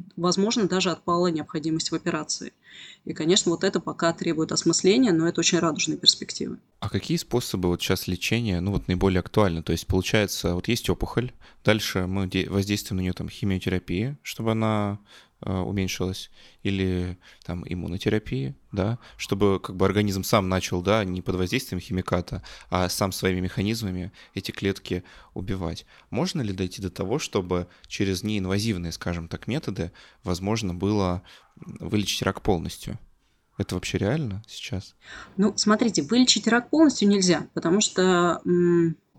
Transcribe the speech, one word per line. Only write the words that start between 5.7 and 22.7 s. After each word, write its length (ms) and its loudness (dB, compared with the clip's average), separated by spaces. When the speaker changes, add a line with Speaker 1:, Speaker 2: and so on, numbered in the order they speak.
Speaker 1:
перспективы. 640 2
Speaker 2:
А 100 -6
какие 280 0
способы 520 0
вот 140 0
щас 240 -2
лечения, 540 0
ну, 100 0
вот 160 -2
наиболее 320 2
актуальны? 460 2
То 80 -2
есть, 160 -4
получается, 640 0
вот 140 -4
есть 200 0
опухоль, 440 -2
дальше 420 2
мы 220 -2
де-, 200 -2
воздействуем 500 -2
на 40 -2
неё 100 -2
там 160 -8
химиотерапией, 920 -2
чтобы 300 -4
она, 480 0
э, 120 -4
уменьшилась, 800 -4
или 540 -2
там 220 -8
иммунотерапией, 880 -4
да, 260 0
чтобы 440 2
как 160 -12
бы 100 4
организм 380 2
сам 240 2
начал, 340 0
да, 220 2
не 180 -4
под 140 -2
воздействием 440 -2
химиката, 640 -4